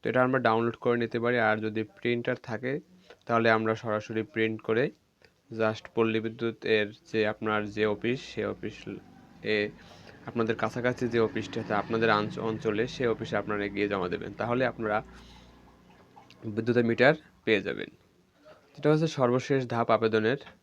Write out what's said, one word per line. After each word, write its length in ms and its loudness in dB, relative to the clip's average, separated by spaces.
তো 40 -
এটা 140 2
আমরা 160 2
ডাউনলোড 380 2
করে 220 0
নিতে 220 -2
পারি, 180 0
আর 220 4
যদি 240 -4
প্রিন্টার 520 -2
থাকে 360 -8
তাহলে 240 4
আমরা 240 4
সরাসরি 480 -4
প্রিন্ট 400 -2
করে 220 2
just 320 -2
পল্লী 260 2
বিদ্যুৎ 440 -6
এর 220 4
যে 140 0
আপনার 340 0
যে 160 0
অফিস, 340 -2
সে 260 -8
অফিস 300 -8
এ 140 -2
আপনাদের 300 -2
কাছাকাছি 520 -2
যে 120 0
অফিসটি 400 -2
আছে 140 -4
আপনাদের 360 2
আঞ্চ-, 300 0
অঞ্চলে, 480 -2
সে 180 -6
অফিসে 300 -2
আপনারা 320 -2
গিয়ে 200 0
জমা 200 0
দেবেন, 220 -6
তাহলে 260 0
আপনারা 300 -2
বিদ্যুতের 400 2
মিটার 300 6
পেয়ে 180 4
যাবেন। 280 -6
এটা 140 2
হচ্ছে 160 4
সর্বশেষ 600 2
ধাপ 240 0
আবেদনের 460 4